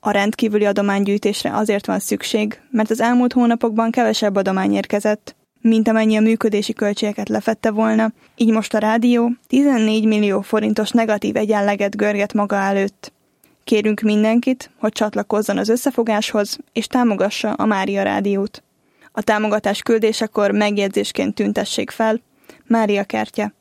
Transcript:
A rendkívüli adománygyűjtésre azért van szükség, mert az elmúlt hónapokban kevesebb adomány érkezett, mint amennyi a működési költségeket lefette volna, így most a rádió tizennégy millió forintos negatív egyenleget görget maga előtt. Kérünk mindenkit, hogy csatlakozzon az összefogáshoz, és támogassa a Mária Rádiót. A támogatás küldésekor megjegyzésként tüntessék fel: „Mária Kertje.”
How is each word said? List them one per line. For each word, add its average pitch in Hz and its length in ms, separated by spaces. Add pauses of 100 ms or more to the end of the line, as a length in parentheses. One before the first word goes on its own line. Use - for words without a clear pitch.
A 208 100
rendkívüli 208 540
adománygyűjtésre 202 920
azért 208 300
van 190 120
szükség, 214 640 (100)
mert 220 200
az 226 100
elmúlt 247 320
hónapokban 233 580
kevesebb 220 460
adomány 190 380
érkezett, 208 640 (240)
mint 226 280
amennyi 220 280
a 214 40
működési 220 520
költségeket 208 560
lefette 214 420
volna, 220 420 (240)
így 226 140
most 220 240
a 220 40
rádió 233 520 (160)
tizennégy 226 580
millió 208 360
forintos 214 500
negatív 214 460
egyenleget 202 600
görget 208 360
maga 202 240
előtt. 196 560 (520)
Kérünk 214 360
mindenkit, 220 800
hogy 214 140
csatlakozzon 208 680
az 208 100
összefogáshoz, 220 920 (140)
és 226 140
támogassa 214 680
a - 120
Mária 196 380
Rádiót. 202 600 (500)
A 214 100
támogatás 208 600
küldésekor 220 680
megjegyzésként 202 840
tüntessék 202 560
fel: 220 300 (440)
„Mária 208 400
Kertje.” 214 560